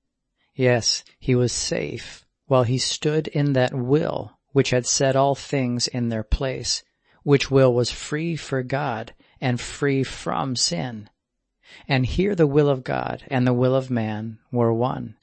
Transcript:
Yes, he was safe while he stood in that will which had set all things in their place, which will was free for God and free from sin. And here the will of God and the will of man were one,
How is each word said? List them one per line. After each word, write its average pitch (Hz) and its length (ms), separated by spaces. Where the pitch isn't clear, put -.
Yes, 123 480
he 127 160
was 123 160
safe - 760
while 127 180
he 123 140
stood 151 500
in 143 260
that 127 200
will 131 640
which 135 160
had 123 160
set 135 300
all 139 200
things 123 520
in 120 220
their 110 140
place, 131 600
which 139 280
will 131 220
was 120 180
free 160 440
for 131 280
God 127 500
and 123 180
free 135 440
from 139 520
sin. 123 540
And 131 180
here 196 280
the 170 140
will 143 220
of 127 140
God 131 440
and 127 180
the 127 80
will 127 220
of 131 160
man 110 480
were 117 220
one, 120 500